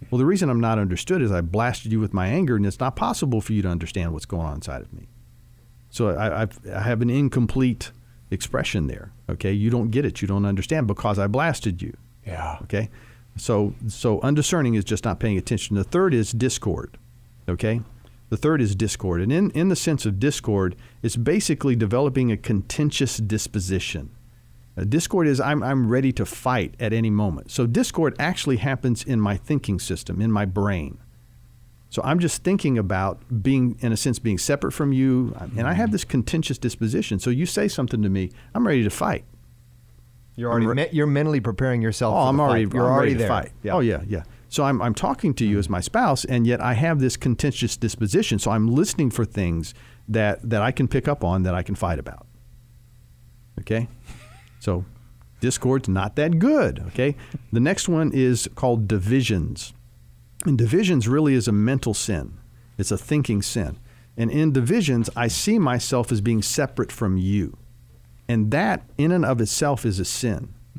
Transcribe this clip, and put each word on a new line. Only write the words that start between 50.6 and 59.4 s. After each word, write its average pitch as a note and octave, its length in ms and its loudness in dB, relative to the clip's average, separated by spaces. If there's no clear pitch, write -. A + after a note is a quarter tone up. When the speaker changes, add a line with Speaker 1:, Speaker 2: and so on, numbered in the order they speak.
Speaker 1:
I A#2+ 80 2
can C3+ 160 0
pick C3+ 220 0
up C#3+ 160 -2
on F#2 180 2
that F2+ 140 0
I F2+ 80 -2
can G2+ 100 -6
fight F2 240 -2
about. - 260 -12
Okay? A2+ 280 -2
So F2+ 240 0
discord's B2+ 480 0
not F#2+ 280 0
that D#3+ 220 2
good, G#3+ 500 4
okay? C#3 280 0
The A#2 80 4
next E3+ 280 2
one D#3+ 240 2
is B2+ 420 2
called A#2 340 0
divisions. A2 840 0